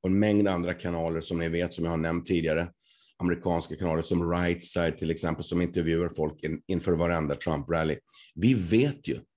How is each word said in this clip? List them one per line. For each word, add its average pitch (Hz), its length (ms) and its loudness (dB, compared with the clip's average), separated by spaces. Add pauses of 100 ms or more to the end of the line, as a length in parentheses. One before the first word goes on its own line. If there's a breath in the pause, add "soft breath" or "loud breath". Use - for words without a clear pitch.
och 92 100 0
en 98 80 4
mängd 104 300 4
andra 90 260 0
kanaler 82 460 -2
som 85 180 -4
ni 82 100 -2
vet, 85 260 -2
som 82 100 -2
jag 85 80 0
har 82 60 0
nämnt 82 280 -2
tidigare. 82 460 0 (440 soft breath)
Amerikanska 87 600 0
kanaler 82 260 0
som 85 280 0
Right 87 340 0
Side 82 340 0
till 80 120 -2
exempel, 82 340 -2
som 87 180 0
intervjuar 85 460 0
folk 78 360 -4
in-, 78 220 -4
inför 90 260 0
varenda 82 420 2
Trump-rally. 78 640 -2 (360 loud breath)
Vi 110 200 4
vet 110 540 2
ju - 120 -4 (160)